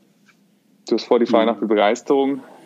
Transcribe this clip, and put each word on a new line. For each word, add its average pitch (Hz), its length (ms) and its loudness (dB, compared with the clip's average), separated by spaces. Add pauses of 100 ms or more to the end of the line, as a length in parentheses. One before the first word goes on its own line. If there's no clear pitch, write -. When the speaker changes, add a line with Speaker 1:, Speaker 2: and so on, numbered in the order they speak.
(880)
Speaker 1:
du 117 80 0
hast 110 100 -4
vor 123 140 2
die 120 60 0
Frage 117 200 2
Speaker 2:
Mhm. 117 80 0
Speaker 1:
nach 113 60 -10
der 113 80 -6
Begeisterung 131 720 0 (240)